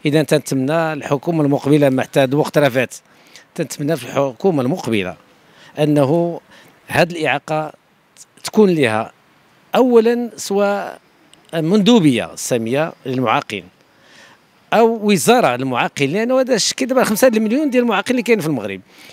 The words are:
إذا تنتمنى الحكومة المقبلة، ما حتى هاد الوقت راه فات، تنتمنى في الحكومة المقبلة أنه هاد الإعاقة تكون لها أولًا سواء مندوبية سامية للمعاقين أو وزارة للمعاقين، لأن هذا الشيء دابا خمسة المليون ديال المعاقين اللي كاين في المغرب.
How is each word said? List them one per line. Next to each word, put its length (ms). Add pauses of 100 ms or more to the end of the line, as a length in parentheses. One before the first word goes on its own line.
إذا 180
تنتمنى 680
الحكومة 500
المقبلة، 460
ما 120
حتى 180
هاد 140
الوقت 240
راه 120
فات، 260 (600)
تنتمنى 420
في 60
الحكومة 580
المقبلة 540 (640)
أنه 600 (500)
هاد 220
الإعاقة 640 (680)
تكون 260
لها 420 (640)
أولًا 600
سواء 640 (540)
مندوبية 800
سامية 580 (120)
للمعاقين 580 (1080)
أو 300
وزارة 520
للمعاقين، 580
لأن 180
هذا 240
الشيء 320
دابا 160
خمسة 240
المليون 420
ديال 140
المعاقين 280
اللي 120
كاين 160
في 80
المغرب. 340 (320)